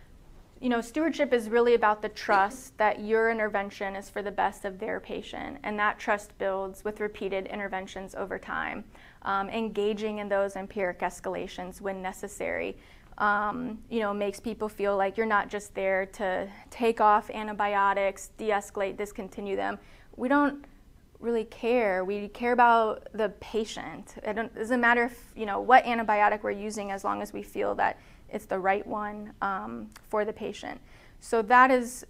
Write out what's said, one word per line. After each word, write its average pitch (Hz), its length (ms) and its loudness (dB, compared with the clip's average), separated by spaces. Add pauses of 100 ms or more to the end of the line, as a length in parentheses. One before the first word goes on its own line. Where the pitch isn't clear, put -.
(580)
You 254 120 -2
know, 233 100 2
stewardship 294 540 0
is 214 160 0
really 240 240 6
about 214 260 4
the 220 80 -4
trust - 680 0
that 214 220 2
your 220 300 4
intervention 202 640 -2
is 196 140 -10
for 208 140 -6
the 202 80 -4
best 196 340 -2
of 190 140 -6
their 190 220 -4
patient, - 640 -10
and 214 160 -4
that 208 200 0
trust - 400 -2
builds 190 440 -4
with 214 160 -6
repeated 196 500 -4
interventions 190 680 -8
over 190 240 -6
time. 80 440 -6 (380)
Um, 196 300 -2
engaging 214 640 -2
in 202 140 -6
those 196 260 2
empiric 190 440 -4
escalations 180 800 -6
when 190 180 -6
necessary, 185 800 -6 (400)
um, 208 600 0 (120)
you 226 100 -2
know, 202 140 0
makes 202 260 -4
people 214 300 -6
feel 202 260 0
like 196 220 0
you're 226 80 0
not 214 240 2
just 202 240 -8
there 190 320 0
to 190 420 -4 (220)
take 226 320 2
off 214 260 6
antibiotics, 202 1000 0 (100)
de-escalate, 202 580 -2
discontinue 202 600 -6
them. 196 220 -2 (380)
We 240 120 -2
don't 285 360 2 (560)
really 226 240 0
care. 220 580 2
We 202 260 -4
care 240 240 -2
about 233 600 6
the 208 160 0 (120)
patient. - 800 -6
It 214 120 -4
don't, 220 200 -6
doesn't 240 260 0
matter 240 240 4
if, - 320 -8
you 220 80 -6
know, 202 160 -2
what 247 240 8
antibiotic 214 580 4
we're 214 80 -2
using 202 420 -6
as 196 120 -6
long 202 160 0
as 208 140 -8
we 208 80 -8
feel 202 320 -2
that - 240 0 (300)
it's 208 160 -6
the 190 140 -2
right 196 260 2
one, 208 560 -6
um, 214 480 -4 (200)
for 214 160 0
the 214 80 -2
patient. - 480 -10 (400)
So 226 220 0
that 247 280 8
is, 247 400 2